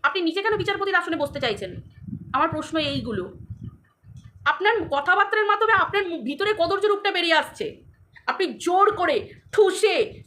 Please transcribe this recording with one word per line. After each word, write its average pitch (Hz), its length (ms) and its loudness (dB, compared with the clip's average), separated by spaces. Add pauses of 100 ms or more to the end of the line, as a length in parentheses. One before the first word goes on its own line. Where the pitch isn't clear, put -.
আপনি 349 200 0
নিজে 339 200 -2
কেন 427 140 2
বিচারপতির 392 380 -2
আসনে 349 220 0
বসতে 285 240 -4
চাইছেন? 196 360 -4 (560)
আমার 311 160 2
প্রশ্ন 311 300 -4
এইগুলো। 240 540 -4 (1120)
আপনার 370 460 0
কথাবার্তার 403 560 2
মাধ্যমে 427 260 2
আপনার 381 360 2
মু-, 320 140 -8
ভিতরে 294 360 -2
কদর্য 392 280 0
রূপটা 403 240 0
বেরিয়ে 339 240 2
আসছে। - 500 -2 (420)
আপনি - 200 -2
জোর 370 480 2
করে 330 340 0 (240)
ঠুসে 370 720 2